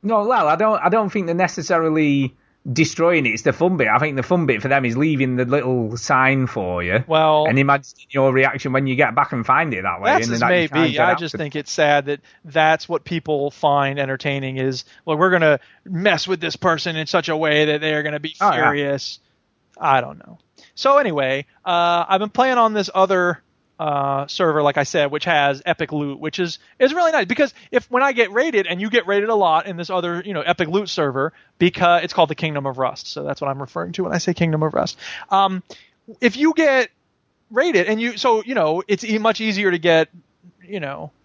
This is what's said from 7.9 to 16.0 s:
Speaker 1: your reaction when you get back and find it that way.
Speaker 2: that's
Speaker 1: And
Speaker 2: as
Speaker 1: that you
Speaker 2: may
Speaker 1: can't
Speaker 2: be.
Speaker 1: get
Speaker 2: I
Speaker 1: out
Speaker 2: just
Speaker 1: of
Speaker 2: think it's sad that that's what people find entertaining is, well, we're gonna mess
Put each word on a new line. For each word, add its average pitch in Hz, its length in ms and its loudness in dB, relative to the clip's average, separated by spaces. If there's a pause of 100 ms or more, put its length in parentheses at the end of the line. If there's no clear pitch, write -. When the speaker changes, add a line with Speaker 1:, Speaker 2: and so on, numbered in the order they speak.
Speaker 1:
your 135 240 2
reaction 135 400 0
when 135 140 0
you 127 100 -2
get 123 180 0
back 143 180 0
and 120 120 -4
find 143 300 0
it 95 80 -6
that 90 180 -4
way. - 120 0
Speaker 2:
that's - 140 2
Speaker 1:
And 233 80 -2
Speaker 2:
as - 60 -2
Speaker 1:
that - 60 2
you 185 60 4
Speaker 2:
may 170 160 2
Speaker 1:
can't 156 200 2
Speaker 2:
be. 147 40 -2
Speaker 1:
get 147 160 -2
Speaker 2:
I 180 40 2
Speaker 1:
out 151 60 -2
Speaker 2:
just 165 160 -8
Speaker 1:
of - 60 -6
Speaker 2:
think 147 160 -6
it's 147 140 -8
sad 147 360 2
that 143 140 -6 (220)
that's 156 460 2
what 170 160 -4
people 151 460 -4
find 143 480 0
entertaining 135 580 -4
is, 131 280 -4 (200)
well, 156 140 -2
we're 185 120 4
gonna 160 300 4 (240)
mess 165 420 0